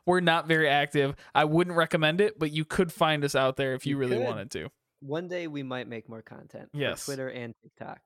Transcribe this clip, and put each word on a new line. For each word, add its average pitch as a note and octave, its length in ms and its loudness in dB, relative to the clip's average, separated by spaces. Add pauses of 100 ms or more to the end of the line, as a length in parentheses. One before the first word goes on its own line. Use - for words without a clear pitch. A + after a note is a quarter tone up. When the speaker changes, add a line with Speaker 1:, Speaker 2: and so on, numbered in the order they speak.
Speaker 1:
We're F3+ 140 4
not E3 300 2
very D#3+ 200 4
active. C#3+ 460 2 (180)
I D3 120 6
wouldn't E3 320 2
recommend D#3+ 440 2
it, - 200 2
but D#3 100 0
you D#3 140 -2
could F3 280 0
find D#3 320 2
us C#3+ 120 0
out C3 180 2
there C3+ 200 -2
if C3 120 -6
you C#3+ 80 -2
Speaker 2:
You C#3 60 -2
Speaker 1:
really B2+ 160 0
Speaker 2:
could. B2 100 0
Speaker 1:
wanted A2 260 -6
to. F#2 180 -8 (280)
Speaker 2:
One D#3 300 -8
day F3 180 -6
we C#3+ 160 -8
might B2+ 240 -8
make A#2 220 -12
more A2+ 140 -14
content - 500 -18
Speaker 1:
Yes. C3 320 -4
Speaker 2:
for C#3 80 -6
Twitter C3 160 -6
and A#2+ 340 -10
TikTok. - 440 -16